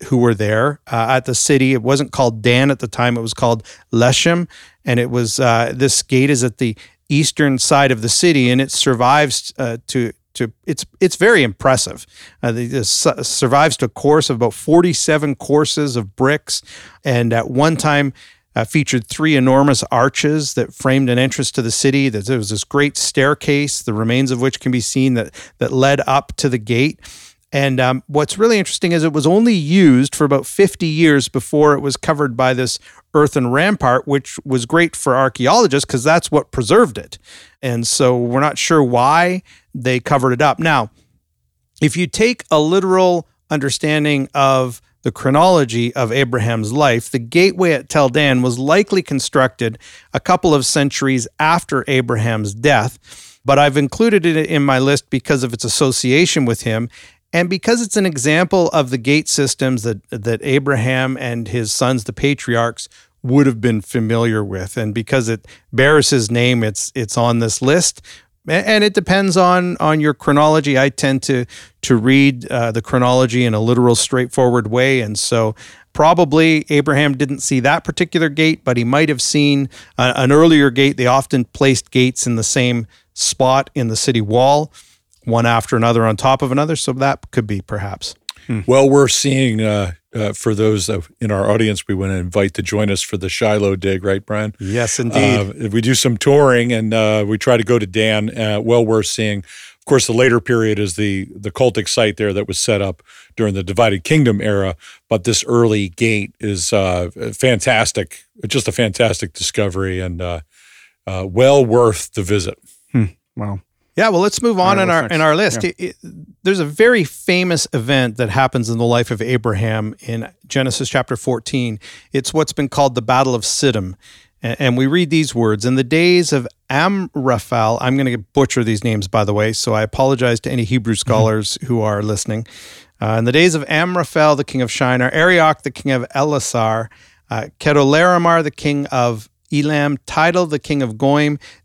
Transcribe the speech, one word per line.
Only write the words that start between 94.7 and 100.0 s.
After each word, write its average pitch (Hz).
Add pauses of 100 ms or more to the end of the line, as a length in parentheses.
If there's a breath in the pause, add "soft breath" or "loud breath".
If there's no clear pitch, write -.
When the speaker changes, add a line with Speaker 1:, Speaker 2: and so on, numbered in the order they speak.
Speaker 1:
indeed. 104
Speaker 2:
Uh, 107
we 110
do 123
some 120
touring, 127
and, 110
uh, 107
we 107
try 123
to 113
go 120
to 107
Dan. 107
Uh, 107
well 117
worth 110
seeing. 104
Of -
course, 135